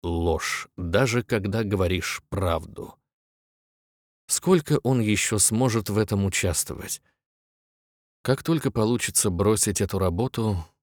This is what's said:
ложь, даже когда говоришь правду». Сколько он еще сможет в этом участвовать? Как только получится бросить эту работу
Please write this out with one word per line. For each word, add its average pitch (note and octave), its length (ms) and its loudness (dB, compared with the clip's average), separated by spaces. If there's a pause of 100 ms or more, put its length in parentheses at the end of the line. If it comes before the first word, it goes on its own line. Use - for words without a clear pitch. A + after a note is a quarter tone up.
ложь, E2+ 640 -2 (100)
даже A2 460 2
когда G#2+ 400 -2
говоришь F#2 680 -2
правду». E2 640 -4 (1300)
Сколько E3+ 560 2
он B2 180 2
еще G#2+ 380 0
сможет A2+ 500 2
в G2+ 80 0
этом G2+ 280 2
участвовать? - 760 -4 (1200)
Как C3+ 160 0
только D3+ 300 0
получится A2+ 580 0
бросить G2 520 2
эту F#2+ 180 -2
работу F#2+ 680 0 (160)